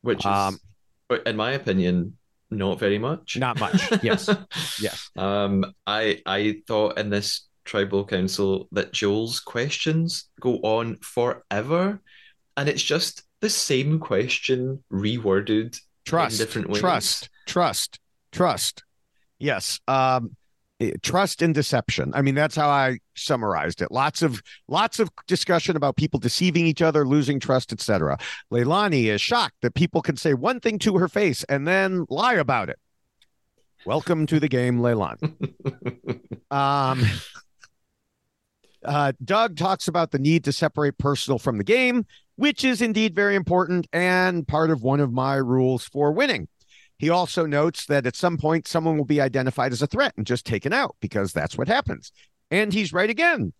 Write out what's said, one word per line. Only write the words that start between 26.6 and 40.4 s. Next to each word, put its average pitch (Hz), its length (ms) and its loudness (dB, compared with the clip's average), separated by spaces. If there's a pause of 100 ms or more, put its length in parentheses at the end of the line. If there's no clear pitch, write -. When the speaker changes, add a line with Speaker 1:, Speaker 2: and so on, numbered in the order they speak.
Speaker 2:
each 160 160 2
other, 156 240 4
losing 139 360 2
trust, 131 320 0
et - 80 -8
cetera. 80 360 2 (360)
Leilani 139 540 2
is 104 120 2
shocked 233 420 0
that 120 120 -2
people 165 280 2
can 147 140 -2
say 151 180 0
one 214 280 0
thing 214 180 0
to 190 180 2
her 175 120 2
face 196 400 0
and 139 180 0
then 190 420 2
lie 220 260 2
about 123 340 0
it. - 100 -10 (1080)
Welcome 156 420 0
to 156 120 2
the 151 80 0
game, 123 320 2
Leilani. 120 540 -2 (1160)
Speaker 1:
<laughs> - 0 -
Speaker 2:
Um, 139 520 0 (1800)
uh, 143 280 0 (100)
Doug 202 340 0
talks 180 300 -2
about 165 240 0
the 135 80 -2
need 156 240 4